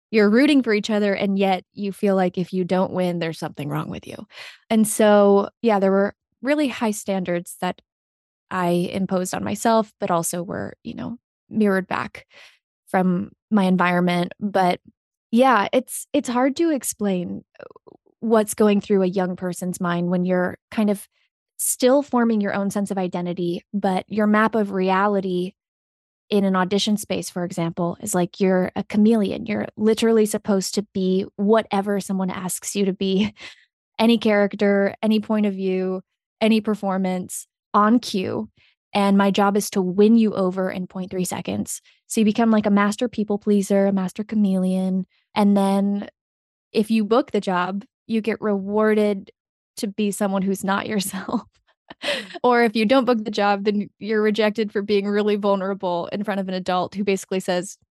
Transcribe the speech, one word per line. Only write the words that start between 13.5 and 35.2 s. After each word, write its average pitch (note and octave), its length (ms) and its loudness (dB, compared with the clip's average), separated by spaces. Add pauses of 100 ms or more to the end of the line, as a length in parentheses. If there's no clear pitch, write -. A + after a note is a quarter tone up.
my G3+ 140 4
environment. F3+ 720 2
But F#3+ 400 0 (500)
yeah, A3+ 420 4
it's, - 400 -4
it's - 160 -2
hard C4 280 0
to E4+ 160 0
explain G3 720 -4 (760)
what's A3 360 0
going G3+ 260 4
through G3 220 2
a F#3 40 2
young F3+ 280 -2
person's F3+ 440 -6
mind F3 300 -2
when F3+ 160 0
you're F3+ 320 -2 (140)
kind G#3+ 180 0
of G3+ 180 -4 (500)
still C4 440 2
forming A#3 400 0
your G3+ 140 -2
own G3 160 -2
sense G3+ 180 -4
of G3 80 -4
identity, F3 720 -4
but G3 360 -2
your G#3 180 -2
map G#3+ 300 2
of G#3 160 -2
reality F#3+ 840 0 (800)
in G3 140 2
an F#3+ 100 2
audition G3 420 0
space, F#3 320 -6
for F3+ 140 -6
example, F3 580 -4
is G#3+ 120 -6
like F3+ 260 -2
you're F#3 360 2
a G3+ 80 -4
chameleon. G#3 600 2
You're G#3 220 -6 (100)
literally A3 480 4
supposed G#3 500 -2
to G3+ 80 -2 (100)
be F#3 320 0 (100)
whatever G3+ 640 2
someone F#3+ 300 -4
asks - 460 -8
you G3+ 100 0
to F#3 80 0
be, G3 400 0 (320)
<laughs> - 340 -18
any A3+ 180 4
character, G3+ 840 2
any G#3+ 180 2
point G#3+ 280 0